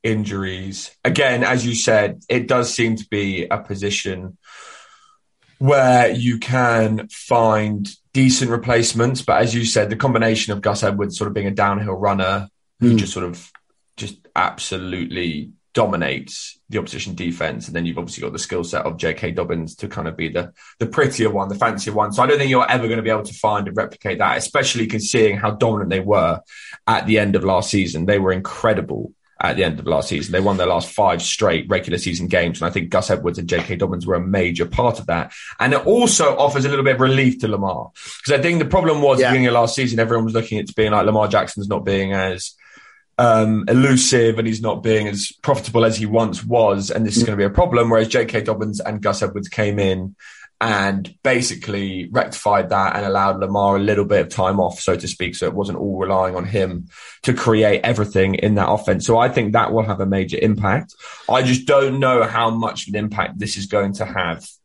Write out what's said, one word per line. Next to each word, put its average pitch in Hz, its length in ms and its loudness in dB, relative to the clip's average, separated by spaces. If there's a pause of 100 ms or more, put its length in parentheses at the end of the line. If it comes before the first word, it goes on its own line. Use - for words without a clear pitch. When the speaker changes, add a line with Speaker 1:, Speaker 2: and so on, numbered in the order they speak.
Speaker 1:
injuries, 98 880 -4 (140)
again, 131 380 2
as 117 220 0
you 120 100 -2
said, 107 540 2
it 123 180 0
does 123 260 2
seem 113 240 0
to - 120 -12
be 98 380 -2
a 113 120 -2
position 98 760 -6 (1200)
where 131 520 6
you 120 280 0
can 117 720 2
find 107 800 0 (240)
decent 131 380 4
replacements. 117 720 0
But - 200 4
as 113 120 0
you 117 100 -2
said, 104 260 0
the 110 60 -4
combination 113 560 0
of 101 100 -4
Gus 101 200 -2
Edwards 101 360 -2
sort 104 100 -2
of 101 60 -8
being 101 120 -2
a 98 60 -2
downhill 101 420 0
runner 98 540 -2 (320)
who 120 120 6
Speaker 2:
Hmm. 113 40 6
Speaker 1:
just 98 160 0
sort 92 140 -6
of 87 240 -12 (460)
just - 200 -12 (180)
absolutely 90 1160 -4 (220)
dominates 85 840 -4 (120)
the 104 80 -4
opposition - 360 -8
defense. 85 540 -6
And - 80 -8
then 85 100 -2
you've 82 120 -4
obviously - 240 -10
got - 100 -8
the - 80 -10
skill 87 240 -6
set 78 220 -6
of 82 100 -6
J 80 180 -2
K - 160 -6
Dobbins 85 460 -6
to - 120 -12
kind 82 200 -8
of - 80 -10
be 80 120 -6
the, 87 240 -6 (260)
the 113 80 -2
prettier 123 440 0
one, 98 180 -2
the 101 60 -6
fancier 104 380 -2
one. 104 200 0
So 123 100 2
I 127 40 4
don't 143 120 4
think 135 120 0
you're 123 180 2
ever 120 200 0
gonna 110 140 -2
be 110 80 0
able 107 120 0
to - 120 -12
find 104 340 -2
and 95 80 -6
replicate 98 420 -6
that, 95 200 0
especially 127 480 -2
considering 107 500 2
how 104 160 -2
dominant 104 380 0
they 95 100 0
were 87 400 2 (480)
at 113 180 0
the 107 120 4
end 101 180 2
of 90 80 0
last 92 260 2
season. 87 360 0
They 101 120 4
were 92 140 2
incredible 95 800 -4 (280)
at - 160 -2
the 95 80 0
end 78 140 -2
of - 80 -8
last 76 220 0
season. 76 240 -6
They 92 80 0
won 98 160 0
their 90 100 0
last 87 240 0
five 90 320 0
straight 87 460 -2
regular 90 300 -2
season 87 280 -4
games. 87 340 0
And 82 80 -2
I 85 40 -4
think 85 180 -6
Gus 92 200 0
Edwards 87 280 -2
and 85 100 -8
J 87 140 -2
K 90 140 -6
Dobbins 87 300 -4
were 92 100 0
a 87 100 -2
major 90 400 0
part 117 320 0
of - 80 -12
that. 85 260 -4 (280)
And 123 120 2
it 143 140 0
also 202 500 4
offers 139 280 2
a 139 40 0
little 139 160 0
bit 135 120 4
of 123 40 -2
relief 131 400 4
to 113 80 -2
Lamar. 95 420 -4 (340)
'Cause 139 120 2
I 139 60 2
think 170 160 0
the 151 60 0
problem 156 380 2
was 135 160 4
at - 0 -
the 131 40 4
Speaker 2:
Yeah. 123 80 4
Speaker 1:
beginning 127 180 4
of 120 60 2
last 117 220 2
season, 120 240 0
everyone 113 240 2
was 110 100 -2
looking 110 240 -2
at 101 60 -4
it 101 40 -12
to 104 60 -16
being 107 160 2
like, 104 160 2
Lamar 107 220 2
Jackson's 101 400 -2
not 98 160 -4
being 98 280 -2
as, 92 400 -4 (640)
um, 110 520 4
elusive 123 720 4
and 113 100 0
he's 110 140 -4
not 107 200 -4
being 110 240 2
as 101 240 -6 (120)
profitable 117 420 0
as 110 140 2
he 107 80 -2
once 107 380 0
was. 104 460 2
And 110 160 0
this 101 120 -2
is 117 40 4
Speaker 2:
Mm. 117 40 2
Speaker 1:
gonna 107 120 -2
be 101 60 2
a 98 60 2
problem. 120 400 2
Whereas 113 180 4
J 117 180 2
K 113 160 -4
Dobbins 107 380 -4
and 107 200 -6
Gus 101 220 0
Edwards 98 260 -6
came 104 300 -2
in 95 380 -2 (460)
and 98 600 0
basically 98 880 -2
rectified 101 580 0
that 98 260 0
and 101 100 -4
allowed 98 340 0
Lamar 98 360 2
a 98 40 2
little 101 260 2
bit 101 140 2
of - 100 -2
time 95 300 0
off, 90 200 -2
so 92 140 0
to 85 140 -6
speak. 90 260 -6
So 95 120 -4
it 82 80 -4
wasn't 95 240 -4
all 95 200 -4
relying 92 380 0
on 90 80 -4
him 95 420 -2 (360)
to 131 120 0
create 107 480 4
everything 104 540 2
in 107 200 2
that 95 140 2
offense. 95 360 0
So 117 120 4
I 123 120 4
think 107 240 0
that 113 180 2
will 110 120 2
have 98 160 -2
a 98 60 0
major 95 340 0
impact. 104 540 0 (360)
I 127 120 4
just 127 240 2
don't 135 320 4
know 127 260 4
how 113 260 2
much 113 380 -4
of 101 60 -6
an 104 60 -2
impact 104 380 -4
this 101 200 -4
is 98 80 -8
going 98 280 0
to - 120 -6
have 85 400 -4 (180)